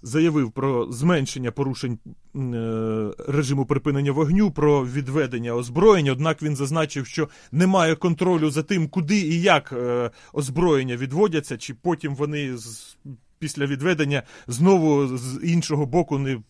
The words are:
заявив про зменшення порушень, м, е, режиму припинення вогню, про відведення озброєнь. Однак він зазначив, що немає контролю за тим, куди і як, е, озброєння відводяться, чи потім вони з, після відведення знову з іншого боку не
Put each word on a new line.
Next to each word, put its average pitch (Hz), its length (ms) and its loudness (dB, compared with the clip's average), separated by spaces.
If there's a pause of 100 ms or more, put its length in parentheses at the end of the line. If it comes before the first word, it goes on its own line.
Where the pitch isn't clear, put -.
заявив 147 500 2
про 127 400 -2
зменшення 131 600 0
порушень, 131 480 -4 (360)
м, 127 180 -4
е, 110 580 -4 (160)
режиму 139 380 0
припинення 143 460 0
вогню, 165 400 2
про 147 340 2
відведення 127 680 -4
озброєнь. 143 560 4
Однак 151 320 0
він 151 140 -4
зазначив, 143 520 -2
що 151 220 -4 (220)
немає 170 440 4
контролю 170 540 2
за 147 140 -2
тим, 165 240 0
куди 185 320 0
і 170 220 0
як, 170 320 4
е, 120 380 -2 (220)
озброєння 135 640 0
відводяться, 143 600 -2
чи - 160 -12
потім 156 420 -4
вони 147 420 -4
з, 113 400 -16 (420)
після 147 260 -4
відведення 143 580 0 (240)
знову 143 680 4
з 127 260 -10
іншого 160 420 0
боку 147 320 0
не 135 220 -4 (100)